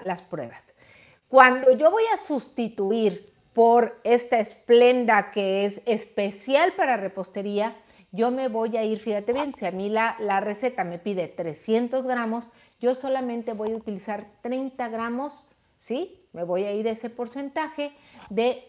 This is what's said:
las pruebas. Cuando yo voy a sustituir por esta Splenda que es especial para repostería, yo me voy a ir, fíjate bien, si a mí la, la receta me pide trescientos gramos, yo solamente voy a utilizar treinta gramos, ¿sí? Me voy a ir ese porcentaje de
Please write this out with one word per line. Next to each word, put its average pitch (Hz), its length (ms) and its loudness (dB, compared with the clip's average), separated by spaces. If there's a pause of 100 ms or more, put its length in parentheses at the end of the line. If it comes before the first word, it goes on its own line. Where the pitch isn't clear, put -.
las 175 180 -6
pruebas. 127 400 -12 (680)
Cuando 254 440 8
yo 302 180 4
voy 453 140 2 (100)
a - 20 0
sustituir 220 1200 -2 (180)
por 233 520 4
esta 240 400 2
Splenda 240 880 4
que 196 320 0
es 202 220 -4
especial 233 880 0
para 269 220 0
repostería, 202 760 -6 (380)
yo 226 180 0
me 262 180 -2
voy 226 280 -4
a 220 80 -2
ir, 214 160 -2
fíjate 208 320 -2
bien, 277 260 -4
si 214 60 -6
a 175 60 -2
mí 190 180 -4
la, 220 320 0
la 196 200 0
receta 208 440 -4
me 175 140 -8
pide 185 280 -4
trescientos 226 800 -4
gramos, 233 440 -4 (300)
yo 247 140 0
solamente 247 600 -4
voy 214 180 -6
a 226 40 -6
utilizar 208 500 -10 (160)
treinta 254 480 -6
gramos, 240 600 -8 (280)
¿sí? - 560 -10
Me 170 100 -8
voy 180 200 -2
a 202 100 -4
ir 220 120 -2
ese 220 220 -6
porcentaje 277 840 -8 (360)
de 233 400 -2